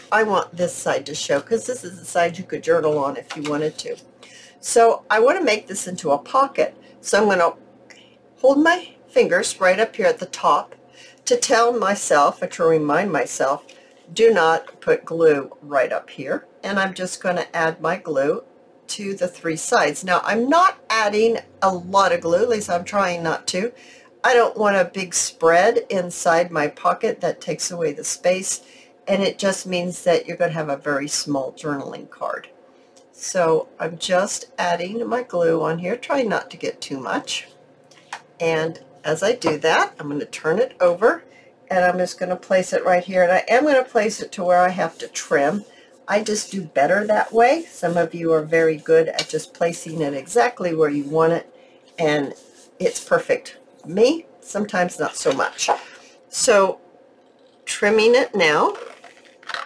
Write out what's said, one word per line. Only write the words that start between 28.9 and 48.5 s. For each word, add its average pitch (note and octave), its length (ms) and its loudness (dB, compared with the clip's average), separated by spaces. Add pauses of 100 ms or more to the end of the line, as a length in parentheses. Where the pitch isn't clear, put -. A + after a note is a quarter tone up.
and G3 160 0
it - 160 -2
just F#3+ 280 -2
means F3+ 360 -6
that E3+ 240 0
you're E3+ 100 -10
gonna E3+ 160 -2
have D#3 160 -4
a C#3 80 -4
very C#3+ 320 -4
small C3+ 440 -4
journaling - 580 -10
card. - 380 -10 (640)
So D#3+ 560 0 (100)
I'm E3 200 -8
just F#3 480 -2 (120)
adding F#3 480 -4
my A#3+ 160 -2
glue E3 400 0
on D#3+ 160 -2
here, F3+ 180 -4
trying C4+ 320 -2
not - 220 -4
to F3 60 -18
get - 240 -8
too - 180 -10
much. - 500 -6 (920)
And E3 400 -2 (240)
as D#3 180 -2
I G#3 100 2
do D#3+ 260 -2
that, B3+ 420 2
I'm D3 80 -10
gonna C#3+ 160 -6
turn D#3+ 340 -2
it C4 220 -2
over, F#3 420 2 (480)
and F#3 140 2
I'm F3+ 140 2
just F3+ 200 -4
gonna F3+ 160 -4
place F#3 380 -2
it F3+ 120 0
right F3+ 200 2
here. F#3 180 2
And F3 80 4
I F#3 160 2
am B3+ 160 4
gonna C4+ 220 4
place A3 360 -2
it - 120 -12
to G3 100 -8
where F3+ 160 4
I F3+ 120 4
have F3 280 -4
to - 80 -12
trim. D#3+ 580 -2 (440)
I G#3+ 160 0
just G#3 260 -4
do F#3+ 120 -6
better D#3+ 440 0
that G#3 260 0
way. B3+ 380 4
Some F3 260 -4
of E3 160 0
you E3 200 -2
are D#3 100 2
very D#3+ 340 2